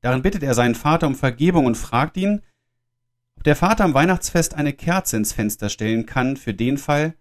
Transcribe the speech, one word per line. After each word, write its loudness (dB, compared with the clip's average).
Darin 0
bittet 0
er 2
seinen 2
Vater 0
um -2
Vergebung 2
und 2
fragt -2
ihn, -2
ob -14
der 4
Vater 2
am 2
Weihnachtsfest 2
eine -2
Kerze -2
ins -2
Fenster -4
stellen -2
kann -2
für -6
den -2
Fall -2